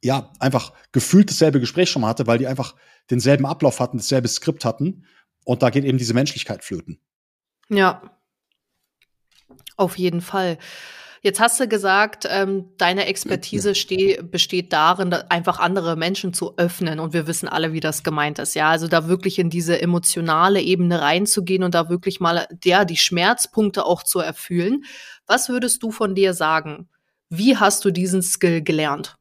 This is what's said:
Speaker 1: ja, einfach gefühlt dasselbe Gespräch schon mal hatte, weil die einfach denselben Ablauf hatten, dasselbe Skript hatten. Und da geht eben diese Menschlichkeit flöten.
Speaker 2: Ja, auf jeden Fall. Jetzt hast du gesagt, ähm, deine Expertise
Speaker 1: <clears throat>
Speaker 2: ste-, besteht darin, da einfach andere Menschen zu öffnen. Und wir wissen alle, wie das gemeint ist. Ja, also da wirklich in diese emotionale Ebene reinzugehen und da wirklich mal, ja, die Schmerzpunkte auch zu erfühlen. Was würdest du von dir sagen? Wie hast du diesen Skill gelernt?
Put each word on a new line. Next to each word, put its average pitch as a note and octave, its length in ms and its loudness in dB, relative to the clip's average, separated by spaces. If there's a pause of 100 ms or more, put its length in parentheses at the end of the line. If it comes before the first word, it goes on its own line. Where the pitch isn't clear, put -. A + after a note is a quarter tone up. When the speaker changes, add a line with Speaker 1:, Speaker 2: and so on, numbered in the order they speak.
Speaker 1:
ja, B2+ 380 -2
einfach C3 340 0 (180)
gefühlt G3 380 6
dasselbe D3 300 4
Gespräch E3+ 300 0
schon C3+ 120 -2
mal A2 80 2
hatte, A#2 180 -2
weil A#2 100 4
die C3 100 -2
einfach C3 280 -6 (340)
denselben B2+ 360 4
Ablauf C#3 340 0
hatten, B2+ 180 -2
dasselbe B2+ 300 -2
Skript - 380 -4
hatten. D#3+ 400 -4 (400)
Und - 180 0
da B2 60 6
geht C#3 160 0
eben C3 120 2
diese A#2 160 -2
Menschlichkeit A#2+ 500 -4
flöten. - 360 -10 (720)
Speaker 2:
Ja, F#3+ 500 0 (1600)
auf F3+ 200 -2
jeden F3 240 -2
Fall. F3+ 360 -4 (640)
Jetzt G3 180 -2
hast - 200 2
du C4 80 0
gesagt, G3+ 640 0
ähm, F#3+ 480 -2
deine F#3 300 0
Expertise G3 680 -4
Speaker 1:
<clears throat> - 0 -
Speaker 2:
ste-, F#3+ 480 0
besteht F3 480 -2
darin, F3 380 4
da F3 200 -2
einfach E3+ 300 0
andere E3+ 360 0
Menschen F3 380 -4
zu - 240 -6
öffnen. F3 420 -2
Und D#3+ 140 -6
wir E3 120 0
wissen E3 240 -4
alle, D#3+ 240 -2
wie D#3+ 60 -4
das D#3 240 -4
gemeint D3+ 340 -2
ist. - 160 -6
Ja, D#3 160 2
also D#3+ 180 0
da E3 200 2
wirklich F3+ 320 -2
in F3 100 2
diese E3+ 320 -2
emotionale E3+ 800 2
Ebene F3 400 2
reinzugehen F#3 640 0
und F3+ 100 -2
da E3 160 2
wirklich F3 300 -4
mal, E3+ 280 0 (160)
ja, F3+ 220 4
die E3 120 -4
Schmerzpunkte G3 880 0
auch F3 180 0
zu - 160 -2
erfühlen. F3 680 -2 (400)
Was B3+ 240 0
würdest B3 320 -2
du A3+ 80 -4
von G#3+ 240 -2
dir F#3+ 220 2
sagen? D#3+ 540 -4 (400)
Wie G#3+ 280 2
hast G3+ 280 2
du G3 60 4
diesen F3+ 300 0
Skill E3+ 400 0
gelernt? D#3 600 -2